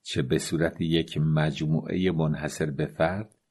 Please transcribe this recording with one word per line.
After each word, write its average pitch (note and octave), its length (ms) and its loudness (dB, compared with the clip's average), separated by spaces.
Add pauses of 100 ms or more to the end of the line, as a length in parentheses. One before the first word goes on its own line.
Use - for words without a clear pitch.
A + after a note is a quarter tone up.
چه - 200 -2
به C#2+ 160 2
صورت E2 420 0
یک D#2+ 380 0
مجموعه D#2 920 2
منحصر D#2 600 -2
به D2 160 -4
فرد، F#2 480 -2 (160)